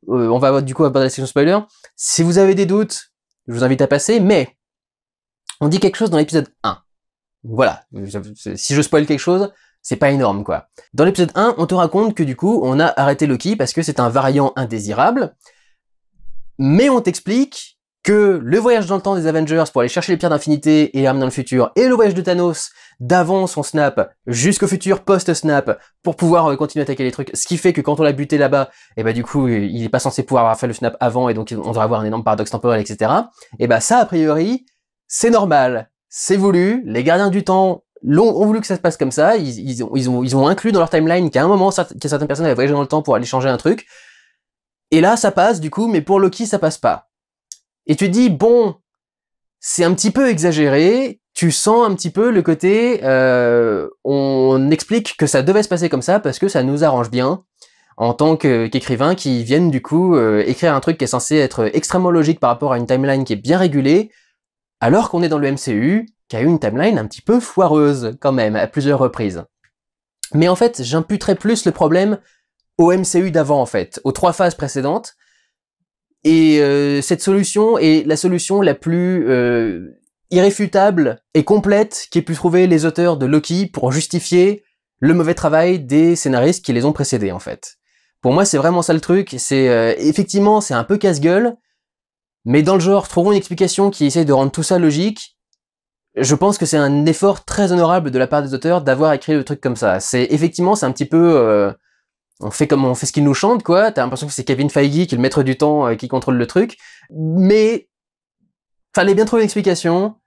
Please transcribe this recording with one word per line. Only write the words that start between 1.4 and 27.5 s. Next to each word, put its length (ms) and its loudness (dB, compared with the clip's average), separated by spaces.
Si 280 -2
vous 160 2
avez 160 4
des 100 0
doutes, 460 -4
je 60 -10
vous 100 -2
invite 180 2
à 60 2
passer, 320 2
mais 380 0
on 60 0
dit 120 0
quelque 160 0
chose 140 -2
dans 80 0
l'épisode 320 0
un. 160 -6
Voilà, 400 -2
si 180 -6
je 80 2
spoil 240 0
quelque 140 -2
chose, 340 -2
c'est 120 -6
pas 140 0
énorme, 340 0
quoi. 220 -6
Dans 100 4
l'épisode 300 0
un, 240 2
on 80 -2
te 80 -2
raconte 400 0
que 80 -2
du 120 -4
coup, 280 0
on 160 0
a 80 2
arrêté 280 0
Loki 280 -2
parce 180 -4
que 100 -4
c'est 160 -6
un 100 2
variant 460 0
indésirable, 800 -2
mais 320 2
on 100 2
t'explique 800 -4
que 400 2
le 140 0
voyage 300 2
dans 80 -2
le 60 -2
temps 140 -2
des 120 -2
Avengers 440 0
pour 100 0
aller 60 0
chercher 240 -4
les 60 0
pierres 140 -2
d'infinité 680 0
et 60 0
l'arme 160 0
dans 60 0
le 60 -2
futur, 440 -2
et 120 2
le 60 2
voyage 220 2
de 80 -4
Thanos 480 -2
d'avant 460 0
son 160 -6
snap 480 -2
jusqu'au 400 0
futur 360 -2
post-snap 800 -2
pour 140 -4
pouvoir, 320 2
euh, 80 0
continuer 260 -4
à 40 -2
attaquer 180 -4
les 80 -2
trucs, 240 -10
ce 100 -6
qui 140 -4